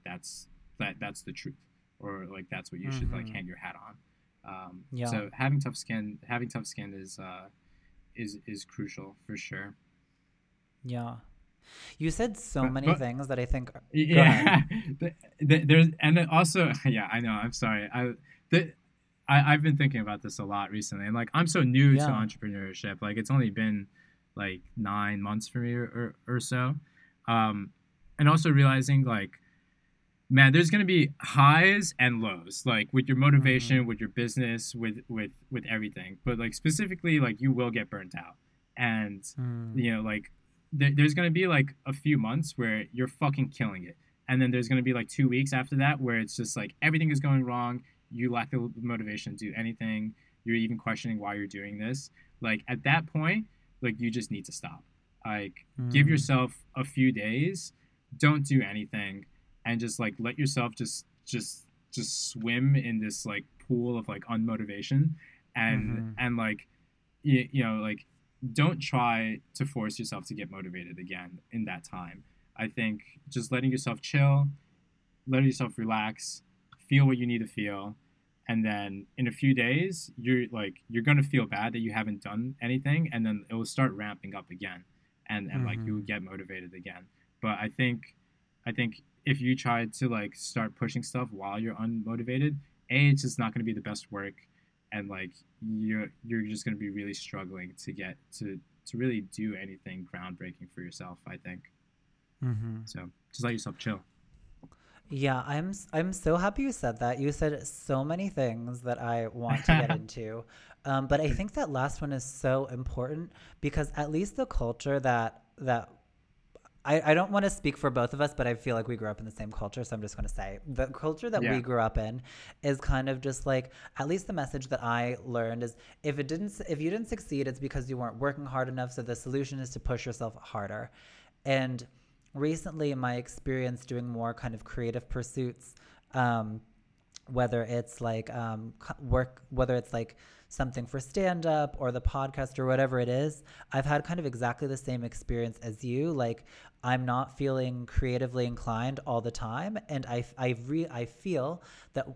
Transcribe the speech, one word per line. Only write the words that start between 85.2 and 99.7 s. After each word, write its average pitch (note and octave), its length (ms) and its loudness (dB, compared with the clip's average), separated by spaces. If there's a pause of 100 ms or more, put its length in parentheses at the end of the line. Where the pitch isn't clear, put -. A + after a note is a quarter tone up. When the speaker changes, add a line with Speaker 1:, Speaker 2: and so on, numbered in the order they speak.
Speaker 1:
and, G2+ 200 -4
and, B2+ 140 -2
like, A2 220 -2
you'll G#2+ 100 -2
Speaker 2:
Mm-hmm. G#2 80 -6
Speaker 1:
get G#2 180 -4
motivated F#2 520 -12
again. F2+ 320 -16 (340)
But G#2+ 180 -2
I G#2+ 100 -4
think, B2 460 -2 (520)
I A#2 60 -2
think A#2 280 -2 (240)
if C#3+ 160 2
you B2+ 160 2
try A#2 300 0
to, B2 240 -2
like, G#2 240 -4
start - 400 -6
pushing A#2 280 -4
stuff B2 280 -6
while G2+ 280 -8
you're A2+ 180 -4
unmotivated, A#2 800 -2 (340)
A, C#3+ 180 6
it's C#3 140 6
just B2 160 -4
not A2+ 160 0
gonna A#2 100 -4
be A2+ 80 -2
the G#2 80 -6
best G#2 320 -10
work, G2 220 -8 (580)
and, G#2 160 -6
like, F#2+ 240 -8 (340)
you're, G#2+ 460 -2 (100)
you're A2+ 200 -2
just G#2+ 240 -8
gonna G#2+ 100 -2
be G#2 140 -6
really G2+ 240 -8
struggling F#2 640 -10
to - 140 -12
get F#2 240 -10 (160)
to, G2 280 -10 (240)
to - 140 -12
really A#2+ 240 0
do G#2+ 340 -6
anything F#2 580 -14